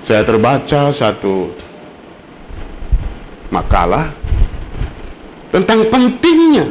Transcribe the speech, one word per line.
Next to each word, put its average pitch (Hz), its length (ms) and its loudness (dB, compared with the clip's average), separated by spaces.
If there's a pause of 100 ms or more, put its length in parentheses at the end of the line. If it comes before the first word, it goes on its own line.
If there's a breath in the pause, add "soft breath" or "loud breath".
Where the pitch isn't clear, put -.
Saya 107 160 2
terbaca 139 720 2
satu 101 560 -2 (2000)
makalah 95 640 0 (1400)
tentang 214 400 2
pentingnya 254 840 4